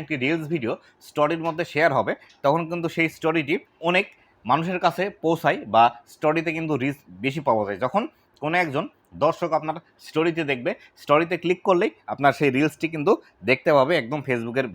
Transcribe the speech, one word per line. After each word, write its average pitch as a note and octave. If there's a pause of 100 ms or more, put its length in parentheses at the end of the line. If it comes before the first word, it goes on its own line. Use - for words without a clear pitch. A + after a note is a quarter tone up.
একটি D#3 (100)
রিলস D#3
ভিডিও C3 (340)
স্টোরির D3+
মধ্যে E3 (100)
শেয়ার D#3
হবে A#2 (300)
তখন D3+
কিন্তু E3+
সেই E3
স্টোরিটি D#3+ (340)
অনেক F#3 (400)
মানুষের E3
কাছে F3 (200)
পৌঁছায় D#3+ (140)
বা A2+ (300)
স্টোরিতে D#3+
কিন্তু D#3+ (100)
রিচ C#3 (280)
বেশি C3+
পাওয়া A2+
যায়। G2
যখন G3 (380)
কোনো D#3
একজন D#3 (400)
দর্শক E3 (100)
আপনার D#3 (300)
স্টোরিতে E3
দেখবে, C3 (300)
স্টোরিতে E3
ক্লিক F3+
করলেই F3 (220)
আপনার C#3
সেই C#3+
রিলসটি D3+
কিন্তু D#3 (380)
দেখতে C3
পাবে C3+
একদম B2+
Facebook-এর A#2+